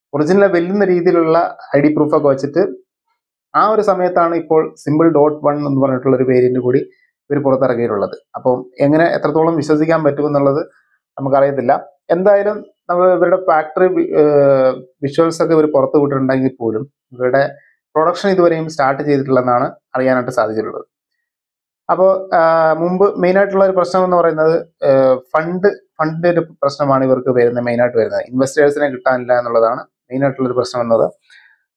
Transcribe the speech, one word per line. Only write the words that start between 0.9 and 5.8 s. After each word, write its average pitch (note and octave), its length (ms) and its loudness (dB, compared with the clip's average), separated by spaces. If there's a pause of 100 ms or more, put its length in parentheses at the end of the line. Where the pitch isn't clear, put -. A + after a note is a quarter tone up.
ഐ C#3+ 40 4
ഡി D3+ 140 2
പ്രൂഫൊക്കെ D3+ 340 0
വെച്ചിട്ട് C#3 560 -2 (720)
ആ F3+ 140 2
ഒരു G#3+ 140 0
സമയത്താണ് F3+ 540 0
ഇപ്പോൾ D#3+ 380 -2
സിമ്പിൾ D#3+ 360 0
ഡോട്ട് D3+ 360 2
വൺ D3 200 -2
എന്ന് C3+ 140 -2